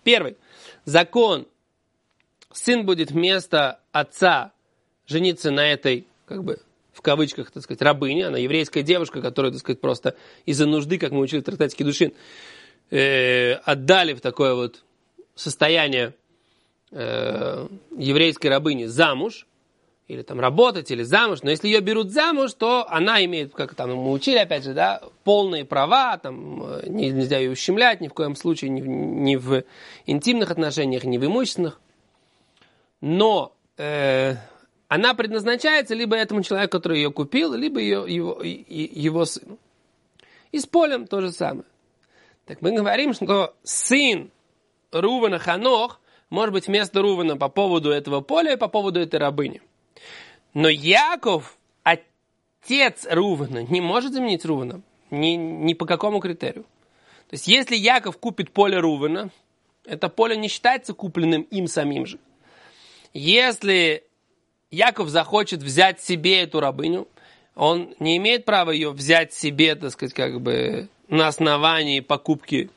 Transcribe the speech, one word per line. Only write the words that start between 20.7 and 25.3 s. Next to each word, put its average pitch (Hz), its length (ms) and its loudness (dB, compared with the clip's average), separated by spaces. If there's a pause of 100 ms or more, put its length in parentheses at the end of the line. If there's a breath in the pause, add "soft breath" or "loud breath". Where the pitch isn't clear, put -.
или 120 120 -4
замуж, 190 400 2
но 139 80 0
если 156 180 0
ее 214 140 6
берут 214 280 0
замуж, 285 440 0
то 233 340 0
она 190 380 2
имеет, 156 260 -6
как 139 220 -8
там 127 200 -6
мы 131 160 -2
учили, 226 280 0
опять 160 260 -2
же, 135 80 -8
да, 180 300 -2 (200)
полные 196 440 0